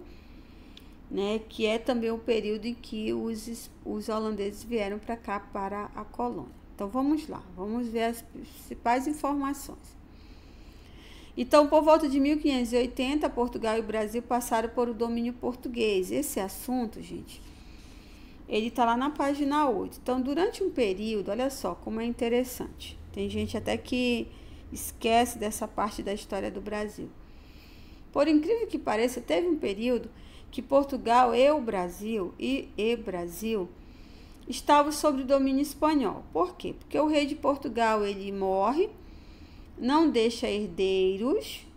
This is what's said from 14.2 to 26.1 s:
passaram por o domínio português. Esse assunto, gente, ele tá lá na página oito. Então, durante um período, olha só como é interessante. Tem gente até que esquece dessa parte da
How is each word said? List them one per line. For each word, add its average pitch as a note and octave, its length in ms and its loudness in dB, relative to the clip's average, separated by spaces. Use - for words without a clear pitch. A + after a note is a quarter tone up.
passaram A#3 480 0
por A#3+ 200 0
o A#3+ 40 -4
domínio A#3 400 -2
português. A#3 760 0
Esse C4 300 -2
assunto, A3 600 -4
gente, E3+ 400 -12
ele A3 240 0
tá A#3+ 140 2
lá A#3 120 4
na C4 120 0
página C#4+ 600 2
oito. F#3 320 -2
Então, B3+ 180 0
durante D#4+ 440 0
um F4+ 80 0
período, G#3 600 0
olha B3 180 0
só F#3+ 260 -4
como A3 260 -6
é A3+ 40 -2
interessante. A#3+ 920 -2
Tem G3+ 180 -4
gente G#3+ 280 -2
até G#3 200 -2
que A#3+ 500 0
esquece A#3 680 2
dessa G#3+ 300 -4
parte - 360 -4
da G3 100 -2